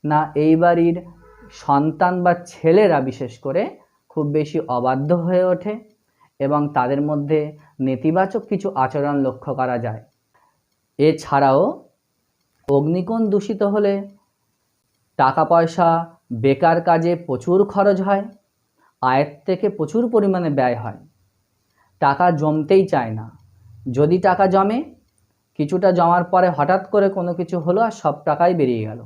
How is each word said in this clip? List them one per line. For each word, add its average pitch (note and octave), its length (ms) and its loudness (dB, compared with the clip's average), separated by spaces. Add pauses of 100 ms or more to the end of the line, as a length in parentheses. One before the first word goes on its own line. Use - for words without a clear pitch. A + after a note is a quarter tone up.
না, D3+ 160 0 (160)
এই D#3 180 4 (100)
বাড়ির E3+ 320 4 (680)
সন্তান D#3 580 0
বা F3 120 2 (160)
ছেলেরা E3+ 520 4
বিশেষ B2+ 320 -8 (120)
করে D3 180 -2 (460)
খুব D3+ 160 -4 (120)
বেশি D3+ 200 -2 (180)
অবাধ্য C3 340 -2 (160)
হয়ে F3+ 200 0
ওঠে F#3 280 -2 (640)
এবং C#3+ 220 0 (120)
তাদের C#3 360 -2
মধ্যে D3+ 300 -2 (480)
নেতিবাচক E3+ 640 -2
কিছু - 180 -4 (160)
আচরণ C#3+ 320 -2 (100)
লক্ষ্য B2+ 340 -6
করা B2+ 260 -2
যায়। A2+ 160 -8 (1000)
এছাড়াও C#3 600 2 (1040)
অগ্নিকোণ E3+ 540 0 (120)
দূষিত G3+ 280 -4 (120)
হলে G3+ 200 0 (1300)
টাকা C3+ 260 2
পয়সা E3+ 420 2 (560)
বেকার C#3 340 2 (100)
কাজে E3+ 240 2 (120)
প্রচুর D#3+ 340 -2 (160)
খরচ G3 280 2
হয়, G3 220 0 (800)
আয়ের C3 280 2 (180)
থেকে F#3+ 200 -2 (100)
প্রচুর F#3+ 260 -2 (100)
পরিমাণে F#3+ 440 0
ব্যয় B2 260 0
হয়, A2+ 160 -12 (1040)
টাকা C#3+ 240 2 (140)
জমতেই D#3 520 2
চায় A#2+ 280 -2
না। A2 60 -12 (720)
যদি D3+ 200 2 (100)
টাকা F#3+ 260 4
জমে, G3+ 260 2 (800)
কিছুটা F3+ 320 0
জমার F3 400 2
পরে F#3 160 4 (100)
হঠাৎ F3+ 260 0 (100)
করে G3+ 140 4 (100)
কোনো F3 220 -4
কিছু F3 160 -6 (100)
হলো F3+ 220 0
আর G#3+ 140 -6
সব D3 140 -2 (100)
টাকাই E3+ 340 2
বেরিয়ে B2 280 0
গেল A2 180 -14